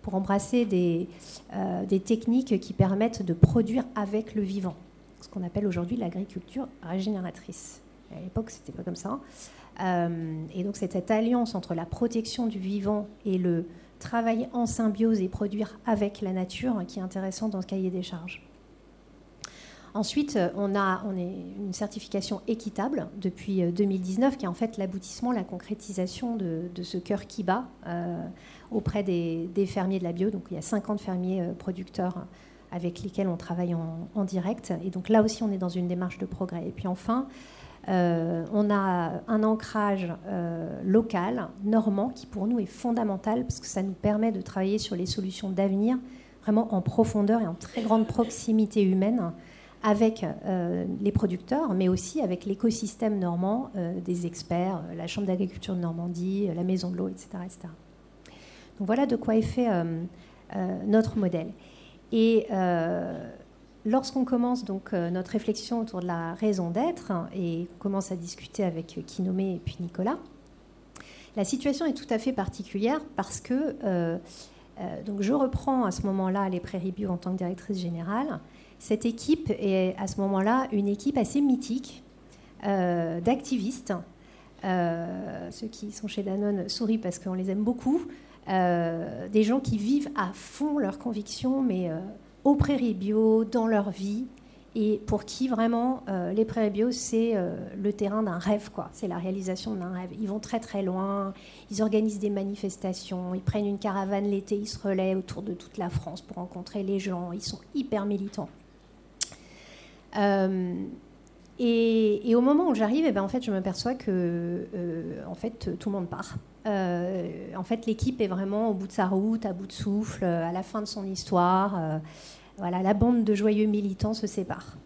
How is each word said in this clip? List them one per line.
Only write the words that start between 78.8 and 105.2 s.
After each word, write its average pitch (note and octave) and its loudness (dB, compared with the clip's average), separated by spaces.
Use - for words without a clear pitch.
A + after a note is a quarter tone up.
équipe C#4+ 0
est F#3+ 2
à G3 -2
ce - -4
moment-là G3 4
une G3+ 2
équipe C#4 0
assez B3+ 2
mythique, C4 0
euh, F3 2
d'activistes. A#3+ 0
Euh, F3 -2
ceux - -10
qui G#3 -10
sont - -8
chez G#3 -4
Danone G3 0
sourient A3 0
parce F3+ -4
qu'on F#3 -4
les F#3 -2
aime G3+ 0
beaucoup. B3+ 2
Euh, E3+ 2
des G#3+ 6
gens B3 4
qui A3+ 0
vivent C#4+ 2
à F#3+ 0
fond D4 -2
leurs B3+ 0
convictions, B3 -2
mais, F#3 2
euh, D#3+ -2
aux D4 8
Prairies B3 4
Bio, A3 4
dans A3+ 0
leur G#3 2
vie, G3+ -4
et G#3+ 2
pour - 0
qui - -2
vraiment, A#3 2
euh, F3+ -2
les A3 4
Prairies A3 2
Bio, A3 2
c'est, A3+ 2
euh, F3 0
le G#3 2
terrain G#3 0
d'un F3+ 0
rêve, G#3 0
quoi. - -8
C'est - -6
la F3 -2
réalisation F#3 -4
d'un F#3 -6
rêve. F3+ -6
Ils G#3+ -2
vont G#3 -2
très, A3 -4
très G3+ -4
loin, G3 -2
ils G3+ -2
organisent G#3+ 2
des G3+ 0
manifestations, F#3+ -4
ils F#3 -2
prennent G#3 0
une G3+ -2
caravane G3 0
l'été, G3+ 0
ils G#3 -4
se - -10
relaient F#3+ 2
autour F#3+ -4